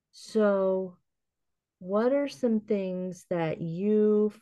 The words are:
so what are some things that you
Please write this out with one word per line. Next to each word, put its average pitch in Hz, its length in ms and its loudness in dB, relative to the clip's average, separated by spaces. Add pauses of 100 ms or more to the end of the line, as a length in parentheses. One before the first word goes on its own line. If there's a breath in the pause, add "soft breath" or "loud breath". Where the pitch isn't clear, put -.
(120)
so 190 840 0 (840)
what 208 320 0
are 285 160 0
some 226 320 -2
things 185 680 -6
that 165 300 -2
you 214 800 2